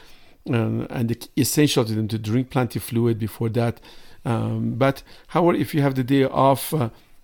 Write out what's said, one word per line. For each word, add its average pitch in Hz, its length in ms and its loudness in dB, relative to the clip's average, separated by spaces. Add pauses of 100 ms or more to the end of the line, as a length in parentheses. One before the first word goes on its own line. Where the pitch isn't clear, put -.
(500)
um, 113 400 0
and 117 220 -2
it's - 260 -8
essential 139 480 2
to 110 80 -4
them 107 140 -2
to 110 100 -2
drink 110 320 -2
plenty 123 300 -2
fluid 117 400 0
before 113 300 -4
that. 117 320 -2 (440)
Um, 113 500 -2
but 135 280 0 (240)
however, 170 300 2
if - 160 -2
you 151 80 2
have 135 140 2
the 131 80 -2
day 135 200 2
off, 135 500 2
uh, 117 160 -2 (340)